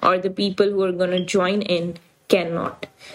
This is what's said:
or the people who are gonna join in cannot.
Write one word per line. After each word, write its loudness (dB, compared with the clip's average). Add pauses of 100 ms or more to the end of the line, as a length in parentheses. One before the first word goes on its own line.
or 4
the -2
people 0
who 0
are 2
gonna 0
join 0
in -2 (300)
cannot. 0 (280)